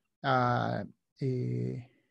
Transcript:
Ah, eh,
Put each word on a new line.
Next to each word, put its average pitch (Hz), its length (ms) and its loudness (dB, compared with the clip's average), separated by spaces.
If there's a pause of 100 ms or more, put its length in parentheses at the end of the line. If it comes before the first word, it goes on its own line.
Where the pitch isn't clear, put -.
(200)
Ah, 120 640 2 (360)
eh, 123 680 -4 (220)